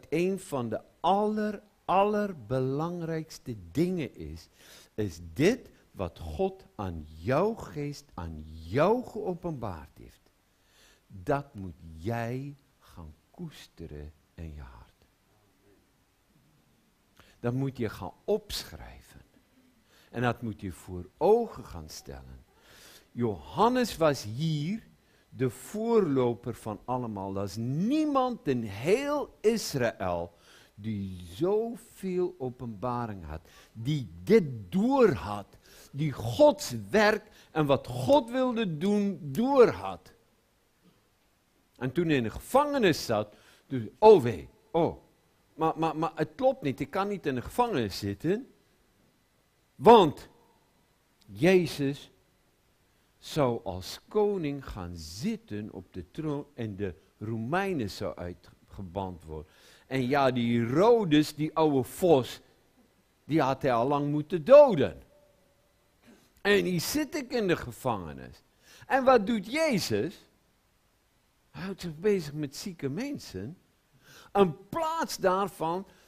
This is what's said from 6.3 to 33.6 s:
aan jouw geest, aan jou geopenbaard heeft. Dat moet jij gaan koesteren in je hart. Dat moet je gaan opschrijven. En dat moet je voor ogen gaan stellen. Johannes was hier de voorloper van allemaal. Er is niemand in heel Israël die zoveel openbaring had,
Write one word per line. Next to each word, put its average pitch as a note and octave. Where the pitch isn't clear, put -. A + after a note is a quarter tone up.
aan F2
jouw A#2
geest, D3
aan D#2+
jou A2
geopenbaard D3
heeft. -
Dat C#3
moet F#2
jij A#2
gaan D#2+
koesteren D#2
in D#2+
je D2
hart. A#1+
Dat A#2+
moet C3+
je A#2
gaan -
opschrijven. -
En A#2+
dat A#2+
moet A2+
je G2
voor F2+
ogen G#3+
gaan D#2
stellen. C2
Johannes E3
was D3+
hier D3+
de B2
voorloper C#3
van G#2
allemaal. G#2+
Er G2
is F#2+
niemand B3
in B2
heel G#3
Israël G#2
die G2
zoveel F#3
openbaring A#2+
had, D2+